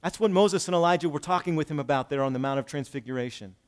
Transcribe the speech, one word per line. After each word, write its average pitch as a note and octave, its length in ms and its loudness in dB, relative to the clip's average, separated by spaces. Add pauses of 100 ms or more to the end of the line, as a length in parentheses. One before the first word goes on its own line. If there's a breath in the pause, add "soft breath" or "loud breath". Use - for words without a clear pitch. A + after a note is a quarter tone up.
That's - 180 -4
what A3 100 4
Moses G3 380 4
and F3+ 80 2
Elijah E3+ 320 4
were D3 100 -2
talking F3 380 -2
with D#3 120 0
him D3 120 -4
about C3 280 0
there C#3 140 0
on C3+ 100 0
the B2+ 60 -4
Mount C3+ 220 -2
of C3 60 -6
Transfiguration, B2 880 -8 (120)